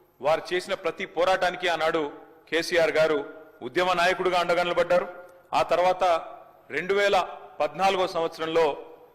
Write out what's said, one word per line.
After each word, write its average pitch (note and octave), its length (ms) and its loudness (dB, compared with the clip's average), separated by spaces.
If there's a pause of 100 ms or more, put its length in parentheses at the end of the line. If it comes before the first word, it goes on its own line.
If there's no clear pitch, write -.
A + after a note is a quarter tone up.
(200)
వారు D3+ 220 0 (120)
చేసిన F3+ 200 -4
ప్రతి E3 320 -6
పోరాటానికి F3+ 640 0
ఆనాడు D#3+ 440 0 (360)
కేసీఆర్ E3 420 0
గారు D3+ 440 0 (280)
ఉద్యమ E3+ 300 0
నాయకుడిగా F3+ 480 2
అండగా F3 220 2
నిలబడ్డారు. F3 460 2 (460)
ఆ D3 80 2
తర్వాత F3+ 420 2 (680)
రెండు F3 240 -4
వేల G3 340 2 (320)
పద్నాలుగో F#3 460 0
సంవత్సరంలో D#3+ 720 0 (380)